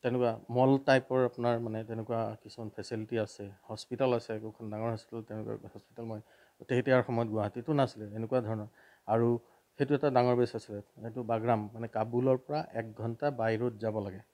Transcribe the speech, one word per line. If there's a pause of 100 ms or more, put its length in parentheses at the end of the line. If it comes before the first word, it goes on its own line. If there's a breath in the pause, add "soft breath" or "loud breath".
তেনেকুৱা (120)
মল
টাইপৰ
আপোনাৰ
মানে
তেনেকুৱা
কিছুমান
facility
আছে, (120)
hospital
আছে,
একোখন
ডাঙৰ
hospital,
তেনেকুৱা
hospital
মই (480 soft breath)
তেতিয়াৰ
সময়ত
গুৱাহাটীতো
নাছিলে,
এনেকুৱা
ধৰণৰ। (420 soft breath)
আৰু (400 soft breath)
সেইটো
এটা
ডাঙৰ
বেছ
আছিলে,
সেইটো
বাগ্ৰাম,
মানে
কাবুলৰ
পৰা
এক
ঘণ্টা
by
road
যাব
লাগে (160)